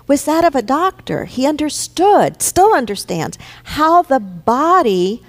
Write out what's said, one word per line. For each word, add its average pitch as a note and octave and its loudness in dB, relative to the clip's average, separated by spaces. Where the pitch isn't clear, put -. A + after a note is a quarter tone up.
was C#4 0
that D#4+ 0
of E4 0
a B3+ 0
doctor. C#4 -4
He B3 -4
understood, D4+ 0
still G4+ 2
understands, G3 -4
how D#4+ 2
the C4+ 0
body A3 0